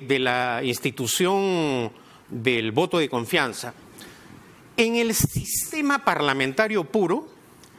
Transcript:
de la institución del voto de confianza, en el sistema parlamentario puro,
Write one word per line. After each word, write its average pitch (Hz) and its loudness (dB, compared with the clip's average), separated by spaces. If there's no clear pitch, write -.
de 135 2
la 123 0
institución 143 0
del 117 0
voto 170 2
de 151 0
confianza, 120 -2
en 233 2
el 233 2
sistema - -2
parlamentario 147 2
puro, 202 0